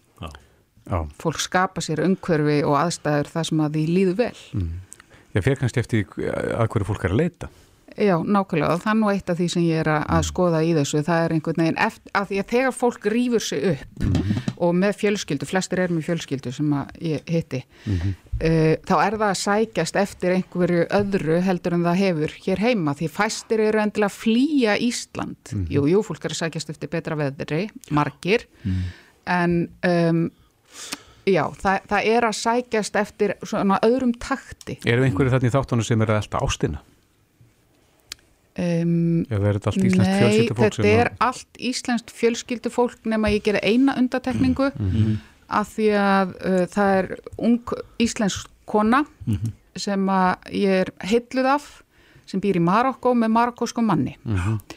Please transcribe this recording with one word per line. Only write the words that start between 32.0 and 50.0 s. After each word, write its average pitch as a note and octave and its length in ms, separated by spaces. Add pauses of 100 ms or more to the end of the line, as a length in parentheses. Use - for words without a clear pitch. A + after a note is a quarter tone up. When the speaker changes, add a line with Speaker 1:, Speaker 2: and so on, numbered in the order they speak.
Speaker 3:
er A3+ 160
að G#3+ 100
sækjast A#3 600
eftir G#3 380 (120)
svona G3 360
öðrum A#3+ 360
takti. - 640
Speaker 2:
Eru A#2+ 200
einhverju C3+ 260
þarna B2+ 200
í - 40
þáttunum B2+ 320
sem A2 160
eru A2 120
að G#2+ 100
elta - 180
ástina? - 380 (1800)
Speaker 3:
Um, E3+ 680 (100)
Speaker 2:
Eða G2+ 160
er G2+ 80
þetta G#2 140
allt F#3+ 100
íslenskt F#3 240
Speaker 3:
nei, F#3+ 160
Speaker 2:
fjölskyldufólk G#3+ 400
Speaker 3:
þetta G#3+ 140
Speaker 2:
sem G#3 100
Speaker 3:
er A3+ 240
Speaker 2:
að - 160
Speaker 3:
allt - 320
íslenskt A#3+ 560
fjölskyldufólk A#3 920
nema A3 280
ég G#3 100
geri G3+ 200
eina C4 340
undantekningu B3+ 720 (100)
Speaker 2:
Mm, G2 140
mhm. A2 240 (340)
Speaker 3:
af G#3 240
því A3 140 (100)
að, G3 360 (120)
uh, F#3 220
það G3 320
er F#3 80 (320)
ung A#3 340 (260)
íslensk A3+ 460 (220)
kona A3 320 (260)
Speaker 1:
Mhm. G#2 260 (240)
Speaker 3:
sem G3 300